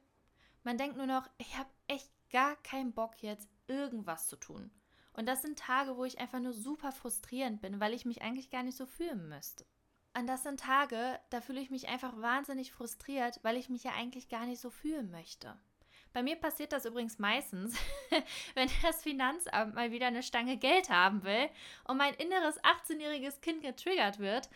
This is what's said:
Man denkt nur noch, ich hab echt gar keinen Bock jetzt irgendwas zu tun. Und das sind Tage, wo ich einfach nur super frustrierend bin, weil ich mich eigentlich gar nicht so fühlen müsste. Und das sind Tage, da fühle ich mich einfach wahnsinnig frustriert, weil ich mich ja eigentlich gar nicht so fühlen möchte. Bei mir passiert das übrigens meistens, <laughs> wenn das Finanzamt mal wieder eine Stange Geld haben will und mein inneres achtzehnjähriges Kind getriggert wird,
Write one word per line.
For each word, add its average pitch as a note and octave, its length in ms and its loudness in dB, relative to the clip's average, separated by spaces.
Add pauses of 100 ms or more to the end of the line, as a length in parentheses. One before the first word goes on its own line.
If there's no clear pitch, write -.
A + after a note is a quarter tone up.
(640)
Man A#3+ 140 0
denkt C#4 180 -2
nur C4+ 100 -2
noch, C4 220 2 (100)
ich - 180 -8
hab C4+ 120 -6 (180)
echt C#4 240 -4 (200)
gar C#4 260 4
keinen C4 360 -4
Bock A3+ 300 -4
jetzt G#3 260 -8 (200)
irgendwas A#3 600 -2
zu - 80 -6
tun. - 340 -14 (420)
Und A3+ 140 -2
das C4 160 2
sind D4+ 180 -6
Tage, C4 360 2
wo B3+ 80 0
ich C4 140 -4
einfach B3 220 -4
nur B3 120 -2
super C4 380 -4
frustrierend B3 680 -4
bin, G3+ 180 -6
weil G#3+ 160 2
ich B3 100 -8
mich A#3 180 -4
eigentlich B3+ 280 -6
gar B3+ 140 -4
nicht B3+ 120 -6
so C4 100 -8
fühlen B3+ 420 -6
müsste. - 360 -12 (540)
Und A#3+ 80 -2
das C4 160 -2
sind C#4+ 160 -4
Tage, C4 600 2 (100)
da A#3+ 100 -2
fühle B3+ 200 -6
ich C4 100 -6
mich C4 180 -6
einfach A#3+ 320 -6
wahnsinnig C4 520 0
frustriert, A#3+ 680 -4
weil A3+ 140 2
ich B3+ 120 -6
mich B3 160 -4
ja C4 80 -4
eigentlich B3 360 -6
gar A#3 180 -4
nicht B3 140 -4
so B3 100 -8
fühlen D4 400 -4
möchte. E3 460 -14 (580)
Bei B3 80 0
mir D4 140 0
passiert D#4 360 -2
das C#4+ 120 0
übrigens A#3 340 -4
meistens, G#3+ 580 0 (340)
<laughs> - 440 0
wenn C4 160 4 (120)
das D#4+ 200 4
Finanzamt C4 720 2
mal A#3+ 160 0
wieder A#3+ 160 0
eine B3 160 0
Stange B3 340 0
Geld F4 320 6
haben F#3+ 360 8
will A3+ 260 4 (380)
und C4 80 2
mein C#4+ 180 4
inneres E4 480 2
achtzehnjähriges D4+ 800 2
Kind D#4+ 220 -2
getriggert B3+ 580 2
wird, G#3 360 0